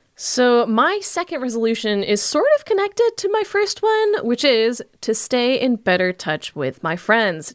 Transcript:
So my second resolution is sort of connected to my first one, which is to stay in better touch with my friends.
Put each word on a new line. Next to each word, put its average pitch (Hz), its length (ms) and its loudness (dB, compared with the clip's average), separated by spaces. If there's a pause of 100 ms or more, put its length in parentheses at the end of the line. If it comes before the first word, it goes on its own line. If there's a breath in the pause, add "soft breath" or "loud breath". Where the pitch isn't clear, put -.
(140)
So 247 520 2
my 285 360 0
second 349 400 -6
resolution 226 640 -2
is 208 180 0
sort 330 240 0 (100)
of - 80 -2
connected 415 520 0
to 392 140 -4
my 427 140 0
first 403 380 -2
one, 427 420 2
which 233 200 0
is 233 380 2 (180)
to 214 140 -2
stay 247 440 0
in 247 180 0
better 185 360 0
touch 156 420 -6
with 135 280 -6
my 165 140 -2
friends. 196 580 0